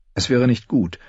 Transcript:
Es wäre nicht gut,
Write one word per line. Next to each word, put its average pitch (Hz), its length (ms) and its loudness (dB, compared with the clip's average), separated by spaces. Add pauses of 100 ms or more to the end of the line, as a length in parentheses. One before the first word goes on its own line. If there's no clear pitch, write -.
(140)
Es - 160 -6
wäre 123 160 2
nicht 120 220 0
gut, 92 400 -2